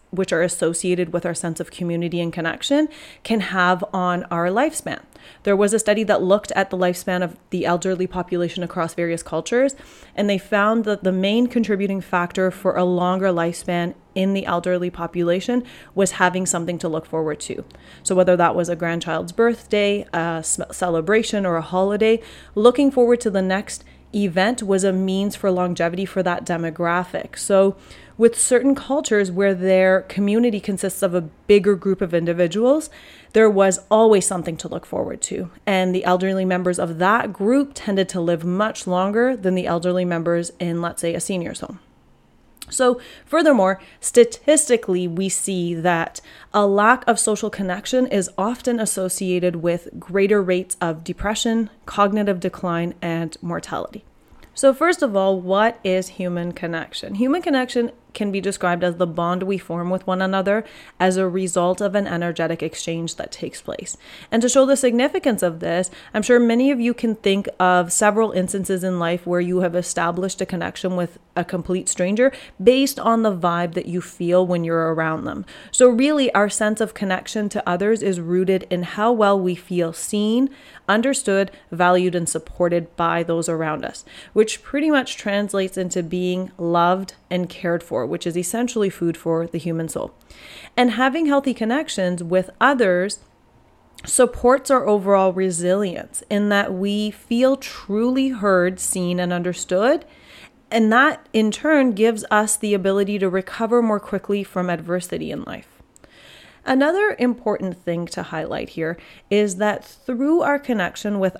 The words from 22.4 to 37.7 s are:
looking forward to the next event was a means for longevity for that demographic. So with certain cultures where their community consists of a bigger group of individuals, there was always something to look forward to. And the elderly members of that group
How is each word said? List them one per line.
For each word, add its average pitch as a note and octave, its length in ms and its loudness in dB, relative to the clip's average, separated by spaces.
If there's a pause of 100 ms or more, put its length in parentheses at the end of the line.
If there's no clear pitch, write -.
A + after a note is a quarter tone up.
looking B3 360 6
forward A#3+ 300 4
to A#3 100 -2
the F#3+ 120 0
next F#3 420 -4 (300)
event G3+ 480 0
was F#3+ 200 0
a G3 100 2
means F#3+ 440 -2
for G3 160 0
longevity F3+ 520 -2
for F#3 180 -2
that F3 220 -4
demographic. E3+ 920 -4
So G3 380 4 (400)
with A#3 200 4
certain B3+ 380 2
cultures A3 560 0
where G3 240 2
their F#3 480 4
community G#3 560 0
consists F#3+ 440 -6
of F3+ 120 2
a F3+ 60 0
bigger G3 560 4
group F#3 240 -2
of F3 120 -4
individuals, F3 800 2 (440)
there A3 160 8
was F#3+ 380 4
always G#3+ 380 6
something E3+ 300 -4
to - 100 -10
look - 200 -8
forward - 360 -6
to. - 300 -8 (120)
And F#3 300 2
the F#3 100 0
elderly F#3+ 420 2
members F3+ 340 0
of E3 180 -4
that G#3 340 2
group C4 420 0